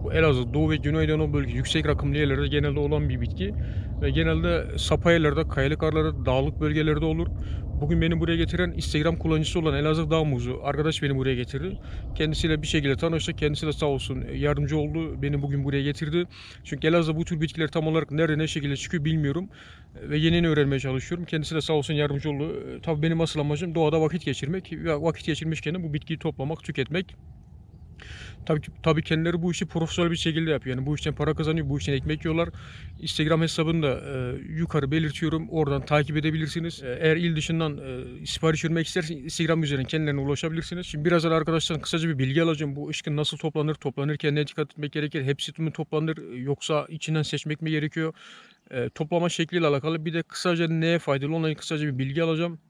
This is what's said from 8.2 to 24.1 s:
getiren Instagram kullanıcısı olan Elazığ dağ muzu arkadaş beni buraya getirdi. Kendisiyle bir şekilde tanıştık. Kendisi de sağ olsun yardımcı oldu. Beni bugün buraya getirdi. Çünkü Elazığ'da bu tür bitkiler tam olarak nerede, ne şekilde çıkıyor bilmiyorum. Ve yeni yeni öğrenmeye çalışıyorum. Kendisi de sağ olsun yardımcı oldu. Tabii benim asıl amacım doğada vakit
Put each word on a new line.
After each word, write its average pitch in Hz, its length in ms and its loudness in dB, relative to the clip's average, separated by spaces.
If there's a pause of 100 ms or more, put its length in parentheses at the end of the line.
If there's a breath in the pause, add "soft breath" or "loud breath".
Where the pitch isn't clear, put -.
getiren 170 340 0
Instagram 160 440 0
kullanıcısı 156 440 0
olan 160 140 2
Elazığ 156 380 2
dağ 160 120 4
muzu 127 400 0
arkadaş 151 400 0
beni 139 120 2
buraya 131 200 2
getirdi. 135 440 -4 (360 loud breath)
Kendisiyle 156 460 2
bir 151 60 -6
şekilde 139 300 2
tanıştık. 165 400 0
Kendisi 151 300 0
de 147 60 0
sağ 156 120 0
olsun 135 480 -2
yardımcı 143 440 0
oldu. 151 440 -2
Beni 143 200 0
bugün 139 220 -2
buraya 139 200 0
getirdi. 151 420 0 (380 loud breath)
Çünkü 147 240 -2
Elazığ'da 160 300 4
bu 165 80 0
tür 160 160 -2
bitkiler 160 260 -2
tam 156 200 0
olarak 160 240 0
nerede, 156 260 2
ne 160 100 0
şekilde 143 280 -2
çıkıyor 147 300 -2
bilmiyorum. 160 440 0 (460 loud breath)
Ve 147 220 -4
yeni 165 180 4
yeni 170 140 4
öğrenmeye 139 300 4
çalışıyorum. 131 460 -4
Kendisi 160 300 -4
de 156 60 0
sağ 160 120 0
olsun 151 200 2
yardımcı 147 360 0
oldu. 147 340 -4 (200)
Tabii 156 180 0
benim 165 200 4
asıl 156 180 0
amacım 151 360 0
doğada 160 260 4
vakit 156 240 0